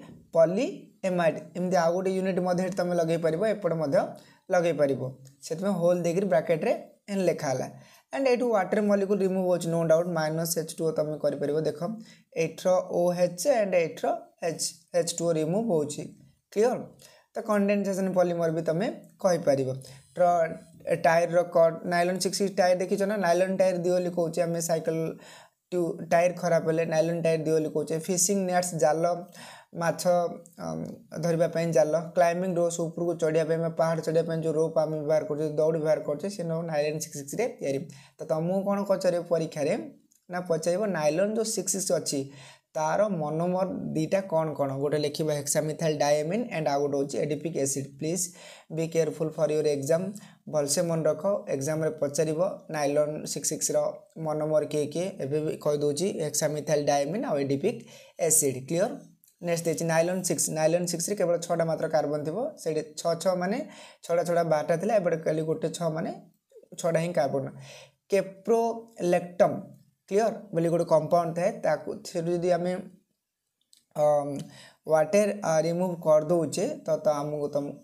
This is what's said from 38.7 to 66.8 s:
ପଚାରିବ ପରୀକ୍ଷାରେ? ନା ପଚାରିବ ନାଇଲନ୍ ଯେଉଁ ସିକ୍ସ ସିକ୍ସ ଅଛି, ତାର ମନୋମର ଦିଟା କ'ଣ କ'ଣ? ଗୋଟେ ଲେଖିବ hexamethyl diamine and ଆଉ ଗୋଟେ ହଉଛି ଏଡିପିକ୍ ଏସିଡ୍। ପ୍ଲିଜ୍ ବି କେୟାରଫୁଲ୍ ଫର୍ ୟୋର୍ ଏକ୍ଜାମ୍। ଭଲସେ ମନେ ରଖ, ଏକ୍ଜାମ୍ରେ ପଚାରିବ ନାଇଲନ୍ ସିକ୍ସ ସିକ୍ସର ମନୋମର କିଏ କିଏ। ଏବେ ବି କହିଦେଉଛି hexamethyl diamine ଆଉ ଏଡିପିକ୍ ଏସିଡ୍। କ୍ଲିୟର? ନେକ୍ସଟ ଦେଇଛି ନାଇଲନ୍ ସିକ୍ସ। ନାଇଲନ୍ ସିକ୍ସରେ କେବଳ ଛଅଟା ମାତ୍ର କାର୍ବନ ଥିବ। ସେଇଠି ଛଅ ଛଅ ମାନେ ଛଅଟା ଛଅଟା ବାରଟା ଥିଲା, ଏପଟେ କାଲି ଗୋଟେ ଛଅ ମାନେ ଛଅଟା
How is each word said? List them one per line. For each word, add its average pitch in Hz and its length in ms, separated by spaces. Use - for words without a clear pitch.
ପଚାରିବ 185 460
ପରୀକ୍ଷାରେ? 160 440
ନା 180 120
ପଚାରିବ 170 460
ନାଇଲନ୍ 165 480
ଯେଉଁ 220 100
ସିକ୍ସ - 280
ସିକ୍ସ 185 180
ଅଛି, 156 280
ତାର 160 320
ମନୋମର 180 600
ଦିଟା 160 260
କ'ଣ 160 320
କ'ଣ? 139 240
ଗୋଟେ 143 200
ଲେଖିବ 147 300
hexamethyl 156 580
diamine 151 540
and 160 160
ଆଉ 139 120
ଗୋଟେ 143 180
ହଉଛି 139 200
ଏଡିପିକ୍ 156 400
ଏସିଡ୍। 139 400
ପ୍ଲିଜ୍ 170 260
ବି 160 160
କେୟାରଫୁଲ୍ 160 440
ଫର୍ 156 200
ୟୋର୍ 151 160
ଏକ୍ଜାମ୍। 147 380
ଭଲସେ 143 320
ମନେ 165 220
ରଖ, 151 200
ଏକ୍ଜାମ୍ରେ 156 400
ପଚାରିବ 156 520
ନାଇଲନ୍ 151 460
ସିକ୍ସ - 240
ସିକ୍ସର 151 280
ମନୋମର 156 480
କିଏ 147 200
କିଏ। 165 220
ଏବେ 147 200
ବି 156 180
କହିଦେଉଛି 147 500
hexamethyl 151 680
diamine 147 400
ଆଉ 190 120
ଏଡିପିକ୍ 139 420
ଏସିଡ୍। 147 480
କ୍ଲିୟର? 180 240
ନେକ୍ସଟ 170 240
ଦେଇଛି 165 200
ନାଇଲନ୍ 165 380
ସିକ୍ସ। 165 260
ନାଇଲନ୍ 160 380
ସିକ୍ସରେ 175 280
କେବଳ 175 220
ଛଅଟା 170 280
ମାତ୍ର 160 220
କାର୍ବନ 151 360
ଥିବ। 156 140
ସେଇଠି 156 240
ଛଅ 170 180
ଛଅ 185 200
ମାନେ 185 220
ଛଅଟା 170 200
ଛଅଟା 170 200
ବାରଟା 156 340
ଥିଲା, 202 180
ଏପଟେ 170 220
କାଲି 156 240
ଗୋଟେ 156 280
ଛଅ 165 200
ମାନେ 175 220
ଛଅଟା 165 200